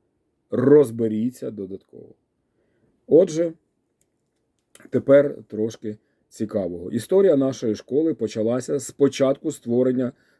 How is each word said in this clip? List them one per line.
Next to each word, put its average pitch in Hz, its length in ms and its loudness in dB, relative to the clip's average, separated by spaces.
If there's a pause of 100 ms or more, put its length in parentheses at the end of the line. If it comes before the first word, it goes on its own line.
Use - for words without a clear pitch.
(520)
розберіться 120 1000 2
додатково. 98 640 -14 (920)
Отже, 165 460 4 (1400)
тепер 139 460 2 (120)
трошки 107 500 -8 (320)
цікавого. 95 600 -6
Історія 180 440 2
нашої 131 400 -2
школи 151 380 -4
почалася 117 680 -4
з - 120 -14
початку 139 600 0
створення 127 600 -2 (280)